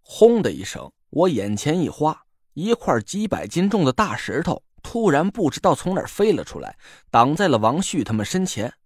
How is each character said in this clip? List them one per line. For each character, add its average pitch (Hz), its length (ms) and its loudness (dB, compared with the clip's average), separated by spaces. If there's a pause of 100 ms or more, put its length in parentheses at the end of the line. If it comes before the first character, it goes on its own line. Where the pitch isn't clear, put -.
轰 233 400 4
的 131 120 0
一 71 100 -10
声， - 280 -12 (200)
我 175 180 2
眼 104 280 -2
前 156 220 -2
一 147 100 0
花， - 360 -4 (300)
一 196 180 -2
块 135 280 0
几 208 260 -6
百 90 200 -4
斤 175 220 0
重 196 160 2
的 131 80 2
大 107 240 -2
石 113 260 -4
头 165 200 -4 (200)
突 226 280 0
然 160 200 2
不 175 200 0
知 - 100 -12
道 175 140 4
从 180 200 -6
哪 180 60 -2
儿 - 60 -8
飞 208 260 0
了 113 100 -2
出 - 160 -12
来， 58 200 -14 (320)
挡 127 260 4
在 196 120 2
了 127 100 4
王 120 240 2
旭 170 200 -2
他 104 120 -4
们 107 100 0
身 185 220 -2
前。 117 260 -6 (140)